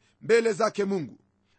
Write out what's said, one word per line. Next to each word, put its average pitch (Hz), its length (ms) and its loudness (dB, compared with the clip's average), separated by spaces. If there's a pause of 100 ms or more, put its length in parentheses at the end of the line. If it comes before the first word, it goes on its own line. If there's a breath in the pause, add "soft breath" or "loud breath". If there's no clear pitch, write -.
(220)
mbele 226 320 2
zake 202 320 -2
Mungu. 180 340 -4 (400)